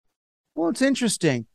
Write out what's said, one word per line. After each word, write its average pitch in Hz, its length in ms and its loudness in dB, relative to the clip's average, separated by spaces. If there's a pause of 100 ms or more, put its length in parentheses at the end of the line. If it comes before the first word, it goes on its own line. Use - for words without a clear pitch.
(540)
Well, 330 140 0
it's 277 120 -4
interesting. 208 760 0